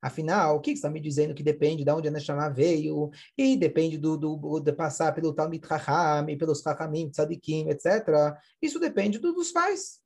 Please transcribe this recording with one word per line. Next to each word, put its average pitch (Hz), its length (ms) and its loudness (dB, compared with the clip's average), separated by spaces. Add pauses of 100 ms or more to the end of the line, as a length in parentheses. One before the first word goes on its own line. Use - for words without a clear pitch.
Afinal, 156 540 2
o 151 40 0
que 285 120 -2
que 285 60 -2
está - 120 -2
me 156 100 -6
dizendo 151 340 0
que 147 100 -10
depende 151 420 2
de 143 60 4
onde 156 160 0
a 147 40 -2
Neshama 147 380 -4
veio, 151 640 0 (260)
e 269 180 4
depende 156 420 2
do, 156 200 0
do, 151 420 -4
de 147 140 0
passar 156 400 0
pelo 160 180 -2
Talmid 156 340 -4
Chacham, 151 640 0
e 147 60 -4
pelos 151 260 0
Chachamim, 156 480 -4
Tzadikim, 156 600 -2
et 147 120 -2
cetera? 156 560 2 (240)
Isso 320 180 -2
depende 208 400 0
do, 349 120 0
dos 339 200 -2
pais. 370 540 -2